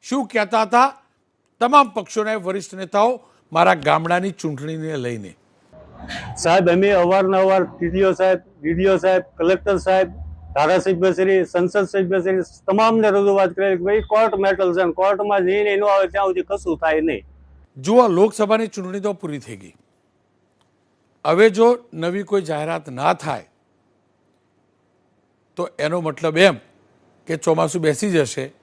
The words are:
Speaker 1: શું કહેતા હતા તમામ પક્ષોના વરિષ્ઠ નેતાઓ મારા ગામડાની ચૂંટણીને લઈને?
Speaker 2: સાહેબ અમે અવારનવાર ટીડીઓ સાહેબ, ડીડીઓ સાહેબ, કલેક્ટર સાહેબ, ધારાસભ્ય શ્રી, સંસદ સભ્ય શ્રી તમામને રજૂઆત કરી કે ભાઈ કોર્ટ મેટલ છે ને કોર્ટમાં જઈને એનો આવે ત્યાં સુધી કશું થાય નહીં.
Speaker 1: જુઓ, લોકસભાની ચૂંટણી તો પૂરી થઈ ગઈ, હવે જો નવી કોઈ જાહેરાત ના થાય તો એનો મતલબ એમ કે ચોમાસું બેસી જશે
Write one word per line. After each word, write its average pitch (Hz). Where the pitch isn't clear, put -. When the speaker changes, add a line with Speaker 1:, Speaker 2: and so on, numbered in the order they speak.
Speaker 1:
શું 262
કહેતા 220
હતા 240
તમામ 262
પક્ષોના 214
વરિષ્ઠ 190
નેતાઓ 208
મારા 170
ગામડાની 165
ચૂંટણીને 156
લઈને? 117
Speaker 2:
સાહેબ 175
અમે 190
અવારનવાર 190
ટીડીઓ 180
સાહેબ, 185
ડીડીઓ 180
સાહેબ, 185
કલેક્ટર 185
સાહેબ, 190
ધારાસભ્ય 180
શ્રી, 185
સંસદ 180
સભ્ય 190
શ્રી 185
તમામને 220
રજૂઆત 196
કરી 190
કે 170
ભાઈ 208
કોર્ટ 214
મેટલ 190
છે 185
ને 175
કોર્ટમાં 196
જઈને 208
એનો 202
આવે 196
ત્યાં 196
સુધી 185
કશું 180
થાય 160
નહીં. 147
Speaker 1:
જુઓ, 220
લોકસભાની 214
ચૂંટણી 185
તો 202
પૂરી 151
થઈ 110
ગઈ, 95
હવે 180
જો 233
નવી 175
કોઈ 196
જાહેરાત 156
ના 135
થાય 135
તો 175
એનો 160
મતલબ 156
એમ 180
કે 160
ચોમાસું 160
બેસી 156
જશે 139